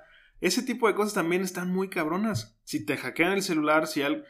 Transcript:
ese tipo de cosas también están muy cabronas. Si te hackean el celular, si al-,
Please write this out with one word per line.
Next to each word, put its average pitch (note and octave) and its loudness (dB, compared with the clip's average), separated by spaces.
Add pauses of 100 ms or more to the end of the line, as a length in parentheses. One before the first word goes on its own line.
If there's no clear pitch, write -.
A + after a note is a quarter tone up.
(400)
ese A3 0
tipo A#3 0
de F3+ 2
cosas G3+ 0
también F3+ 2
están F3+ -4
muy F#3+ 0
cabronas. F#3 -2
Si C3+ -6
te C3+ 0
hackean D#3+ 0
el G3 2
celular, D#3 2
si D3 -2
al-, D3 0